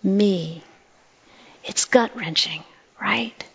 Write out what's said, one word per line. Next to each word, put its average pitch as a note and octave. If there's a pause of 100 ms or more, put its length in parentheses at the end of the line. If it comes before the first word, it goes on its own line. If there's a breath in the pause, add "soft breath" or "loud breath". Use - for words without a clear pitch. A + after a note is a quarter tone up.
me?" F#3+ (1000 loud breath)
It's -
gut-wrenching, E3 (360)
right? A3+ (100)